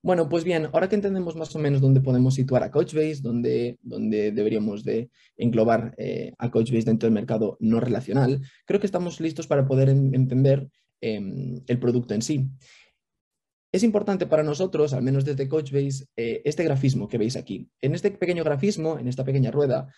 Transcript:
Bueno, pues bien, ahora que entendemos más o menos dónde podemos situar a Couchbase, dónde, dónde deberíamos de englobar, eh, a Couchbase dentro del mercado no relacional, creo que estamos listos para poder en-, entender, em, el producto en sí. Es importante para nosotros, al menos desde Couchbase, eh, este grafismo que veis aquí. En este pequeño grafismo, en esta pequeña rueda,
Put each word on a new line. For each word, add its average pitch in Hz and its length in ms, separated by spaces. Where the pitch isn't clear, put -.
Bueno, 170 240
pues 165 140
bien, 165 300
ahora 175 160
que 214 80
entendemos 185 400
más 156 180
o 156 60
menos 143 200
dónde 135 200
podemos 131 340
situar 131 300
a - 80
Couchbase, 156 500
dónde, 120 600
dónde 107 500
deberíamos 107 500
de 113 280
englobar, 113 600
eh, 95 420
a 120 120
Couchbase 113 360
dentro 113 200
del 113 80
mercado 107 460
no 110 180
relacional, 127 600
creo 196 160
que 214 60
estamos 180 340
listos 160 260
para 143 180
poder 135 260
en-, 139 220
entender, 135 560
em, 95 680
el 123 100
producto 123 360
en 220 80
sí. 135 260
Es 190 140
importante 208 420
para 156 160
nosotros, 147 500
al 135 120
menos 135 200
desde 139 220
Couchbase, 139 600
eh, 113 280
este 151 200
grafismo 135 420
que 123 100
veis 113 200
aquí. - 340
En 139 140
este 196 160
pequeño 175 320
grafismo, 156 560
en 123 80
esta 131 180
pequeña 135 280
rueda, 135 340